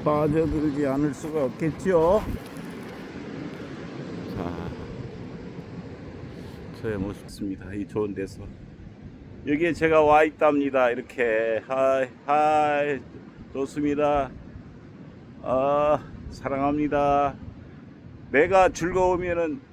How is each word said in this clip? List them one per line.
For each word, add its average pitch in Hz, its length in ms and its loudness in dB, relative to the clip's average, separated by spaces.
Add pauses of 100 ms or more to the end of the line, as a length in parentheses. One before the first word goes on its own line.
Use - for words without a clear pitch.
빠져들지 151 800 2
않을 139 280 0
수가 151 300 -2
없겠죠? 165 800 4 (2250)
자, 85 340 -6 (2000)
저의 110 180 -4
모습입니다. 95 760 -8
이 101 120 -6
좋은 104 280 -4
데서 95 280 -8 (1040)
여기에 156 260 0
제가 156 300 6
와 151 220 8
있답니다. 139 680 4
이렇게 113 760 0
하이, 135 420 2 (180)
하이, 147 760 2 (520)
좋습니다. 143 800 0 (1120)
아, 143 600 2 (280)
사랑합니다. 143 1040 2 (960)
내가 180 400 6
즐거우면은 175 920 2 (120)